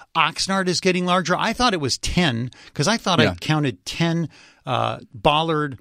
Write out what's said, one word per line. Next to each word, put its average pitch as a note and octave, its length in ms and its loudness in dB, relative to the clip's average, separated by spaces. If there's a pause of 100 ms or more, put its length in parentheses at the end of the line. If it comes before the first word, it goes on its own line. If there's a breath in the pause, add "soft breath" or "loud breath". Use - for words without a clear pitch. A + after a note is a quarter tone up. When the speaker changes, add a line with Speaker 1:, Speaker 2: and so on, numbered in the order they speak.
(140)
Speaker 1:
Oxnard F#3 540 0
is E3+ 120 0
getting F#3 260 0
larger. F3+ 280 2
I F3+ 200 0
thought B3 180 2
it F3 80 -2
was C3+ 160 -2
ten'cause C#3 880 -2
I A3 120 2
thought C#3+ 200 0
I - 60 6
Speaker 2:
Yeah. F#2+ 160 2
Speaker 1:
counted D3+ 460 -2
ten, E3 420 -2 (380 loud breath)
uh, A#2 320 -2 (160)
bollard. D3+ 680 0